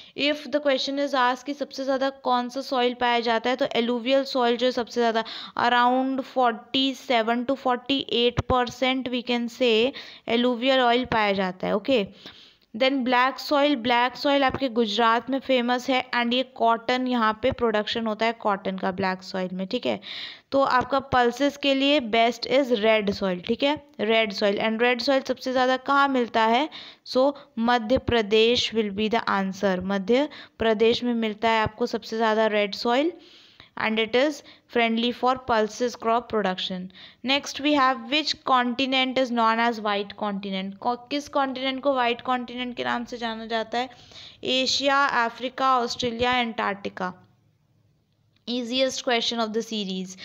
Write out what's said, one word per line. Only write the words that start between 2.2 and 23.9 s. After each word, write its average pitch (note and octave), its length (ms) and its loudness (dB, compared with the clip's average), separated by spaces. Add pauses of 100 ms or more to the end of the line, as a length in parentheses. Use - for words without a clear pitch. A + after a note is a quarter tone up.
सा C4 120 -8
सॉइल B3 340 0
पाया A#3+ 260 0
जाता A3+ 300 0
है, B3+ 60 0
तो C4+ 100 0 (100)
एलुवियल A#3+ 480 0
सॉइल B3 320 0
जो A#3 100 0
है B3+ 60 0
सबसे A#3+ 280 -4
ज़्यादा, A3+ 240 0 (340)
around B3+ 640 2 (100)
forty-seven A#3+ 1120 0
to C4+ 100 0 (100)
forty-eight B3 840 0
percent B3+ 560 0
we A#3+ 220 -4
can A#3+ 180 -2
say A#3 440 2 (360)
alluvial B3 640 2
oil B3 180 0
पाया G#3+ 220 2
जाता F#3 340 -2
है, F3+ 100 0
ओके। G#3 300 0 (680)
Then C4 280 0
black B3+ 340 2
soil, D4 380 2
black A#3+ 400 0
soil C#4+ 260 2
आपके C4 260 0
गुजरात A3+ 640 0
में C4+ 80 -2
फेमस B3 520 0
है B3+ 200 0
and A#3+ 220 0
ये B3+ 100 2
कॉटन, B3 640 0
यहाँ A3 360 0
पे B3+ 100 2
प्रोडक्शन A3+ 540 -2
होता G#3+ 200 -2
है A#3 60 0
कॉटन G3 460 -2
का F#3+ 120 -2
ब्लैक F#3 320 -2
सॉइल F#3 300 -6
में, F#3+ 140 -6
ठीक A#3+ 200 -4
है। A3 140 -2 (520)
तो C#4 80 2
आपका B3+ 400 4
पल्सेस B3+ 560 2
के C#4 180 4
लिए C#4 260 4
best A#3 460 2
is C4 240 4
red A3 400 4 (100)
soil, F3+ 260 -2
ठीक A#3 160 -2
है, C#4+ 260 0 (120)